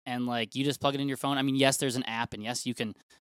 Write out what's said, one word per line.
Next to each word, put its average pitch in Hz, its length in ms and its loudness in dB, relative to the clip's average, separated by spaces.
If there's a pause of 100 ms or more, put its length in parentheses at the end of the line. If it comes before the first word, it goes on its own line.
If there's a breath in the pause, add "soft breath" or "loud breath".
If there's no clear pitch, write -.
And, 123 200 -2
like, 117 280 -2
you 135 100 0
just 143 160 0
plug 139 140 4
it 139 60 -4
in 139 80 -2
your 131 100 -4
phone. 139 200 0
I 135 40 2
mean, 135 140 2
yes, 135 200 6
there's 131 200 0
an 127 80 -2
app, 117 300 -4
and 107 80 -8
yes, 120 240 -4
you 120 80 -2
can 110 200 -4 (320 soft breath)